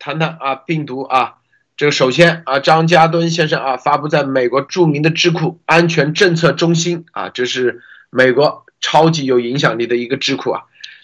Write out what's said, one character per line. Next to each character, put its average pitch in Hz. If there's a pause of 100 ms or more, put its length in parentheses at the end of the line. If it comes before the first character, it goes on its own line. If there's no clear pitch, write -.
谈 143
谈 151
啊， 135
病 151
毒 131
啊。 123 (400)
这 147
个 143
首 131
先 165
啊， 135
张 160
家 165
敦 165
先 165
生 147
啊， 127
发 147
布 147
在 147
美 131
国 135
著 165
名 147
的 160
智 170
库 160
安 165
全 156
政 180
策 165
中 170
心 165
啊， 101
这 127
是 123 (300)
美 127
国 143 (140)
超 160
级 156
有 131
影 120
响 127
力 117
的 120
一 120
个 131
智 -
库 123
啊。 - (400)